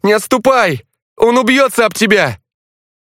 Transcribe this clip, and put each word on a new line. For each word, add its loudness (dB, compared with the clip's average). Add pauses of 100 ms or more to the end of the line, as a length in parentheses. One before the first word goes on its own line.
Не 0
отступай! 0 (320)
Он 2
убьется 0
об -4
тебя!" 0 (640)